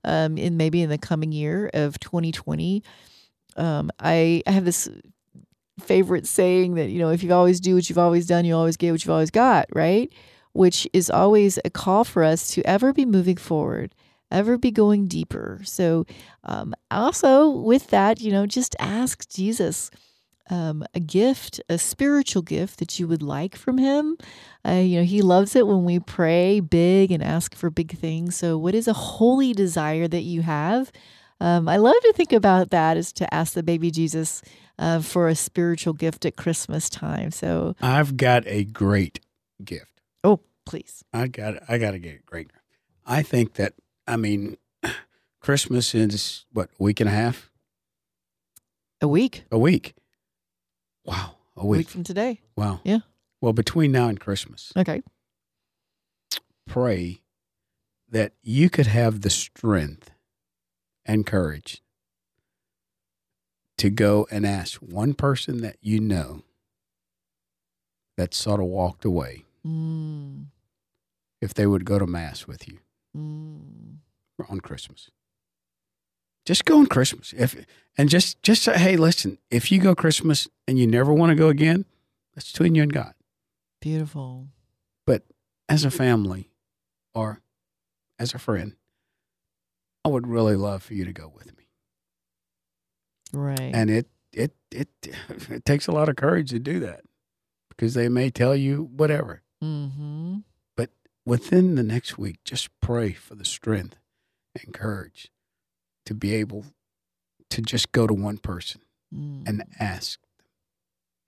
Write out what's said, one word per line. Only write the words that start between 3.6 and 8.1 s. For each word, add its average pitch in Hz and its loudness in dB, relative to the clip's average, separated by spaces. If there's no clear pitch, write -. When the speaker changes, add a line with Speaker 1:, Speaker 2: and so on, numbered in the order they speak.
Speaker 1:
I, 165 2
I - 2
have 196 4
this 175 -2
favorite 185 2
saying 185 2
that, 147 -2
you 113 -4
know, 165 0
if 170 0
you 180 2
always 180 6
do 185 2
what 180 2
you've 170 0
always 175 4